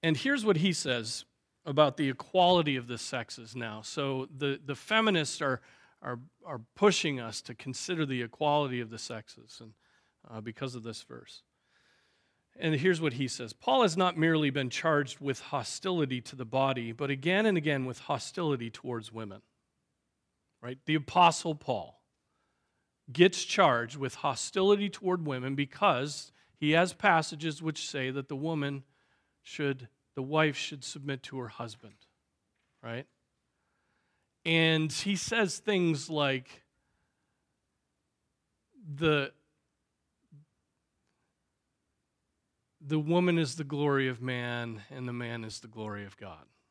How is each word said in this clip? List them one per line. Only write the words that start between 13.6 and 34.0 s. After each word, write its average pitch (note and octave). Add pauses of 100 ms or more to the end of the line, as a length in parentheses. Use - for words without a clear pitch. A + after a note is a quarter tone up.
has E3+
not F3+
merely D#3
been C3
charged D3
with C#3
hostility C#3+
to -
the B2+
body, B2
but C#3
again E3
and G3
again C#3+
with B2+
hostility C#3
towards A2+
women." G#2+ (1200)
Right? B2+
The D#3
Apostle D#3+
Paul A2 (1160)
gets F3
charged C3+
with C3+
hostility G3
toward F3+
women C3+
because C#3+ (260)
he D3+
has F3
passages D#3+
which D#3+
say C3
that C3
the C#3+
woman C#3+ (580)
should, C3+ (260)
the C3+
wife D3+
should -
submit C#3
to -
her A#2+
husband, A2 (880)
right? A#2 (1400)